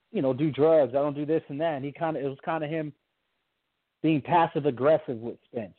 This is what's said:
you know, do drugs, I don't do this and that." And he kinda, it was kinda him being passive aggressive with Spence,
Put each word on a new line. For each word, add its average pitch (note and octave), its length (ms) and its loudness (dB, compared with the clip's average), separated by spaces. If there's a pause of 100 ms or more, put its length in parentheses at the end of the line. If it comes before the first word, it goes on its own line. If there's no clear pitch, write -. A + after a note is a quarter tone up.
(120)
you G#3+ 100 -2
know, C3 120 2
do D3 180 0
drugs, C#3+ 440 4
I C#3 60 2
don't D3 140 -2
do D3 100 -6
this D#3 220 0
and C#3+ 140 -8
that." D#3+ 160 -2
And C3 80 -8
he C#3+ 80 -8
kinda, D#3+ 260 -4
it C#3 80 -4
was C3+ 160 -8
kinda D#3+ 240 -4
him D#3 240 -6 (1120)
being D#3 180 4
passive E3 460 2
aggressive C3+ 500 2
with A2+ 280 -10
Spence, - 340 -10